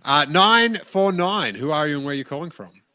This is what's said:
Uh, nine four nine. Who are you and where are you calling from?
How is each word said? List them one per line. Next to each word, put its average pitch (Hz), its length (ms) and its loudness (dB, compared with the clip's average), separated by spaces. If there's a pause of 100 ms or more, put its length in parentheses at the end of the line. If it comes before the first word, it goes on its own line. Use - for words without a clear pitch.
Uh, 143 260 2
nine 220 460 4
four 196 360 -2
nine. 180 440 -2
Who 123 160 -6
are 151 160 0
you 147 100 -4
and 139 80 -6
where 143 80 -6
are - 20 -6
you 135 100 -6
calling 156 260 -10
from? 98 200 -20 (240)